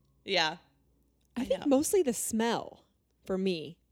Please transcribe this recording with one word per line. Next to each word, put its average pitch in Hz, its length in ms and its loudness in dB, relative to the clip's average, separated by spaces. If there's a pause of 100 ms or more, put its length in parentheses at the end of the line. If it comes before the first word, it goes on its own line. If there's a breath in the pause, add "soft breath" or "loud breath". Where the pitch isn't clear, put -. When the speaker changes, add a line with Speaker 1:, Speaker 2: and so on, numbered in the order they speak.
(240)
Speaker 1:
Yeah. 170 320 2 (800)
Speaker 2:
I 240 60 -4
Speaker 1:
I - 20 -4
Speaker 2:
think 254 160 -2
Speaker 1:
know. - 60 -4
Speaker 2:
mostly 294 360 4
the 254 120 0
smell - 720 -2 (400)
for 190 140 -4
me, 175 380 -4 (160)